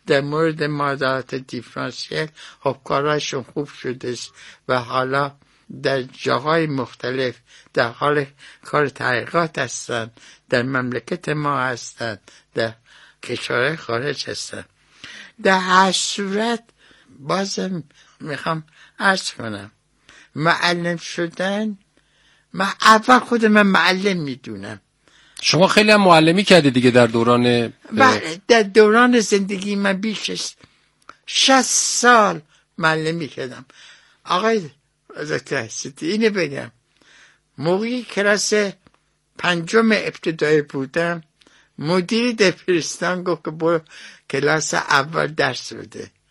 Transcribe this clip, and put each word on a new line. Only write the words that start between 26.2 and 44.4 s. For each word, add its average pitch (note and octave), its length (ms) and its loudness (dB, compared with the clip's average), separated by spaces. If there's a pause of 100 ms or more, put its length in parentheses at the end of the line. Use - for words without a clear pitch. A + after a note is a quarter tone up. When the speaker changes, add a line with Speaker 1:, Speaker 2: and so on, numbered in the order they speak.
Speaker 2:
کردی D#3 260 8
دیگه B2 200 4
در A#2+ 160 8
دوران، A#2+ 640 2 (200)
Speaker 1:
بله، G#3+ 560 2
در A#3 140 6
دوران A#3 580 6
زندگی G3+ 560 -2
من G3+ 160 0
بیش F#3+ 380 -6
از - 240 -10 (720)
شصت C4+ 360 4 (380)
سال G#3 400 4 (380)
معلمی D#3+ 500 -2
کردم. B2+ 360 -12 (600)
آقای F#3+ 460 -2 (600)
دکتر C#3+ 320 -4
حسیتی، C3+ 440 -12
اینو G#3+ 240 0
بگم، C#3 400 -6 (880)
موقعی G#3+ 440 -2
کلاس G3+ 500 -2 (840)
پنجم F3+ 540 2
ابتدایی D#3+ 680 0
بودم، D#3+ 600 -4 (560)
مدیر F#3 540 0
دبیرستان F3+ 920 -2
گفت F3 220 -4
که E3+ 60 -8
برو D#3+ 300 0 (500)
کلاس D3 440 0